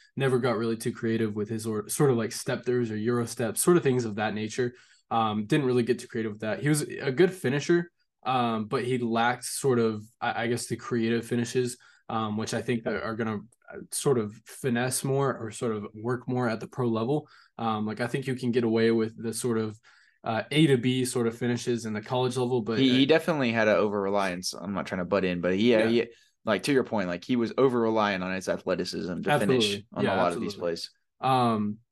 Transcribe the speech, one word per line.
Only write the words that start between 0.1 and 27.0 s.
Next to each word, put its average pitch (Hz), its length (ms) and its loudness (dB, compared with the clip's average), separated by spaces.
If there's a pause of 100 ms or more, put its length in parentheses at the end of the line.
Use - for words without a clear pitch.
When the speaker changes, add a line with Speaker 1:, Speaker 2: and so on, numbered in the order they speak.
Speaker 1:
never 135 240 2
got 120 200 2
really 113 180 0
too 117 160 -4
creative 110 420 0
with 104 140 -4
his 110 180 -6
or, 107 220 -4
sort 143 220 4
of, 120 80 2
like, 113 140 -2
step-throughs 123 580 -2
or 107 60 -4
Euro 117 300 0
steps, 113 360 -4
sort 175 160 6
of 165 40 2
things 127 220 2
of 107 120 -6
that 107 180 -2
nature. 110 400 -4 (360)
Um, 107 360 0
didn't 147 200 2
really 123 160 4
get 117 160 0
too - 80 -14
creative 110 240 -4
with 104 120 -12
that. 107 180 -4
He 143 80 0
was 151 140 2
a - 280 -6
good 175 220 4
finisher, 170 580 0 (340)
um, 117 420 0
but 123 180 -2
he 127 140 -2
lacked 117 460 0
sort 127 360 0
of, 107 240 0 (160)
I, 117 240 -2
I - 20 -2
guess, 117 200 -2
the 117 100 -4
creative 117 500 0
finishes, 123 500 -2 (320)
um, 110 280 -2
which 110 180 -4
I 113 80 -2
think 120 220 -2
that 104 180 -4
are 110 140 -6
gonna, 110 220 -2 (360)
uh, - 40 -12 (120)
sort 139 280 0
of 104 140 -2 (120)
finesse 123 580 -2
more 139 340 0
or 113 140 -10
sort 113 240 -4
of 104 200 -6
work 120 340 -6
more 123 200 0
at 110 120 -2
the - 80 -12
pro 127 180 -2
level. 117 420 -2 (300)
Um, 107 280 -2
like, 107 140 -4
I 123 60 -2
think 135 220 -4
you 127 80 -2
can 123 160 -2
get 120 100 2
away 113 300 4
with 113 280 0
the 110 140 -6
sort 117 240 -2
of, 110 180 -4 (460)
uh, 110 300 -4
A 151 160 6
to 135 80 6
B 127 280 2
sort 123 220 0
of 113 100 -2
finishes 120 500 -2
in 110 60 -6
the 104 80 -4
college 127 360 -2
level, 123 260 0
but, 110 160 -2
Speaker 2:
He, 135 120 6
Speaker 1:
uh, 127 40 4
Speaker 2:
he 135 120 6
definitely 151 440 2
had 113 160 2
an 104 120 6
over-reliance. 98 760 0
I'm 98 220 -8
not 90 120 -4
trying 95 140 -4
to 90 60 -4
butt 95 180 2
in, 87 160 0
but 90 160 2
he, 117 160 4
Speaker 1:
Yeah. 110 160 4
Speaker 2:
he, 117 180 2 (380)
like, 101 200 2
to 147 80 2
your 131 120 4
point, 101 240 -2